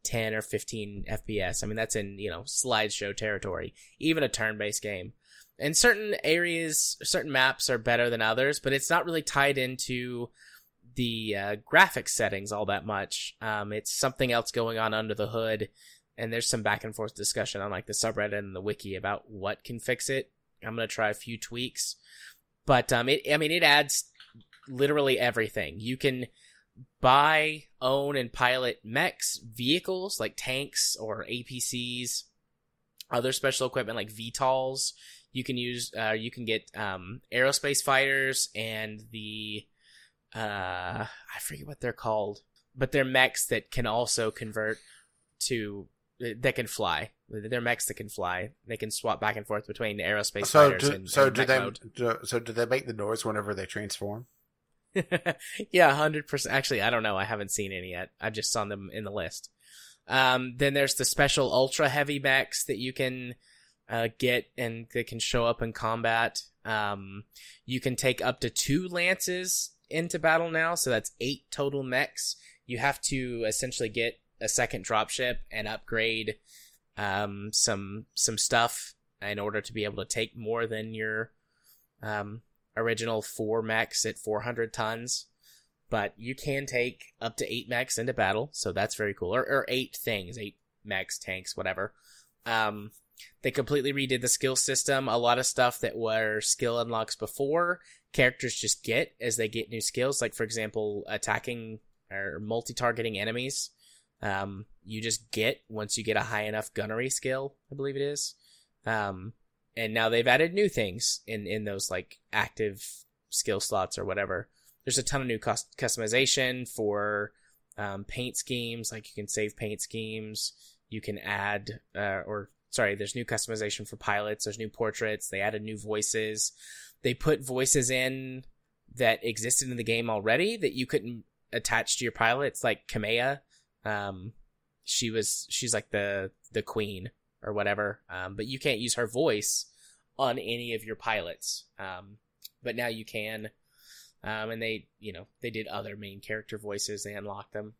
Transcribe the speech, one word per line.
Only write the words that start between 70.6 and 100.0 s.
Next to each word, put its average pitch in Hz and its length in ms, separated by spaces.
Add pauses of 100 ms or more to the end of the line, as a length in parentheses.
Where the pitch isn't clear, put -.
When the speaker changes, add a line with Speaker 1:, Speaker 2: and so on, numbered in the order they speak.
Speaker 1:
so 160 140
that's 113 300
eight 139 320
total 139 320
mechs. - 540 (280)
You 120 120
have 139 240
to 123 440
essentially 117 440
get 113 300 (200)
a 113 80
second 113 380
dropship 123 540 (120)
and 107 160
upgrade, 110 680 (640)
um, 101 540
some, 101 640
some - 240
stuff - 560 (280)
in 104 180
order 104 200
to - 140
be 110 100
able 101 200
to 92 60
take 113 280
more 117 300
than 110 260
your, 110 380 (680)
um, 107 400 (360)
original 113 440
four 113 400
mechs 110 440
at 110 120
four 107 240
hundred 113 320
tons. 117 540 (640)
But 104 280
you 120 180
can 139 300
take 123 560
up 113 160
to - 160
eight 120 160
mechs 123 280
into 120 160
battle, 107 380
so - 200
that's 98 240
very 104 180
cool. 90 200
Or, 127 80
or 135 280
eight 127 260
things, 101 420
eight 104 200 (260)
mechs, 95 340
tanks, - 380
whatever. 95 380 (520)
Um, 107 460 (520)
they 135 80
completely 139 420
redid 135 260
the 120 80
skill 131 300
system. 135 500
A 117 100
lot 120 220
of 131 60
stuff 123 340
that - 160
were 110 460
skill 117 380
unlocks 113 360
before, 165 640 (320)
characters 127 440
just - 280
get - 380
as 113 160
they 113 100
get 113 220
new 117 100
skills. 131 420